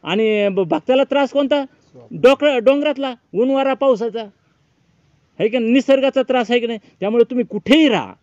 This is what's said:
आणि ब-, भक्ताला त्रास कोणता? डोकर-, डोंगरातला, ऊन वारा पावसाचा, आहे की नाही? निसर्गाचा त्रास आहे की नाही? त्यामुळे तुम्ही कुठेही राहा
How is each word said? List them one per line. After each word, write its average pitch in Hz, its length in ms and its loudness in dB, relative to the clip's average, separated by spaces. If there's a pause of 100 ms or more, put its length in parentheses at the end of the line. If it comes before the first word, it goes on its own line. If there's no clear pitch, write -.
आणि 208 460 -2
ब-, 185 200 -2
भक्ताला 269 360 -2
त्रास 269 260 -2
कोणता? 285 340 -2 (460)
डोकर-, 262 480 2
डोंगरातला, 269 560 0 (200)
ऊन 240 160 0
वारा 269 240 0
पावसाचा, 233 480 -2 (1160)
आहे 208 100 0
की 240 100 2
नाही? 226 140 0
निसर्गाचा 269 500 2
त्रास 240 280 -2
आहे 247 100 2
की 233 60 -6
नाही? 226 120 -6 (220)
त्यामुळे 220 240 2
तुम्ही 247 200 -4
कुठेही 277 440 0
राहा 127 240 -4 (100)